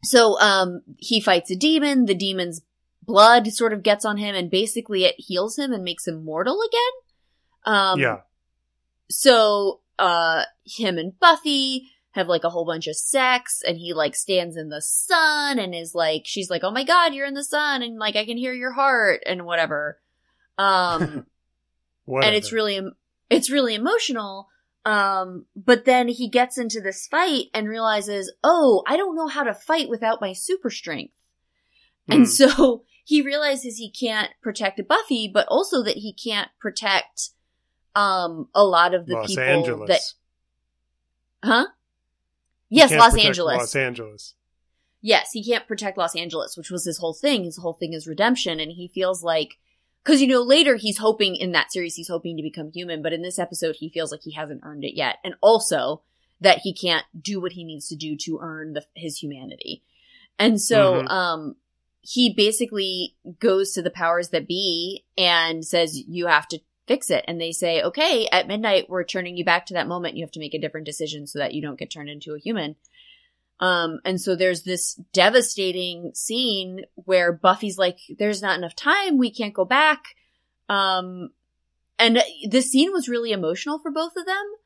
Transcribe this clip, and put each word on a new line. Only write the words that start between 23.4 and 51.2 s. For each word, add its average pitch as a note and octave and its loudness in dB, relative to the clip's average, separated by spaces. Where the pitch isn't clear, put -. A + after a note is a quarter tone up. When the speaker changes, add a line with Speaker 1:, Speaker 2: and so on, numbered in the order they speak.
Speaker 1:
really C4 2
emotional. A3 -4
Um, G3 0
but A#3 4
then B3 4
he A#3+ -6
gets B3 0
into A3+ -6
this F#3+ -8
fight D#4+ 0
and G#3+ -4
realizes, G#3 -4
"Oh, C#4+ 4
I - 0
don't F#4 -2
know D#4+ -4
how C#4+ -6
to A#3+ -2
fight D#4 -4
without A3+ -2
my G3 -6
super F4+ -6
strength." - -10
And D#4 6
Speaker 2:
Hmm. A#3+ 12
Speaker 1:
so C4 6
<laughs> - -20
he D4+ 4
realizes C#4 -2
he A3 -12
can't A3 -4
protect G#3 -6
Buffy, C#4 0
but G3+ 2
also D4+ 2
that G#3 -2
he G#3 -12
can't G#3 -6
protect, - -4
um, F3+ 0
a G3+ 8
lot F3+ 4
of F3 0
the - -4
Speaker 2:
Los G#2+ -4
Speaker 1:
people F#3 -2
Speaker 2:
Angeles. A#2+ 0
Speaker 1:
that, - -2
huh? B3 4
Speaker 2:
He G#3+ 2
Speaker 1:
Yes, C#4+ 10
Speaker 2:
can't D#3 2
Speaker 1:
Los A#3 10
Speaker 2:
protect A3 6
Speaker 1:
Angeles. D#3+ 2
Speaker 2:
Los A#2+ -4
Angeles. A#2 -6
Speaker 1:
Yes, G#3+ 2
he G#3+ -8
can't A3+ -2
protect G3+ -6
Los E3+ -2
Angeles, E3 -8
which E3 -16
was F3+ -6
his E3 -6
whole E3 -4
thing. B3+ 0
His E3 -10
whole E3+ -6
thing E3 -8
is D#3+ -12
redemption, F#3 0
and D#3 -8
he F3+ -14
feels F#3 -4
like, D#3+ -2
'cause, C#4+ 4
you C#4 4
know, B3+ 4
later C#4 6
he's G#3 -4
hoping, G#3+ 0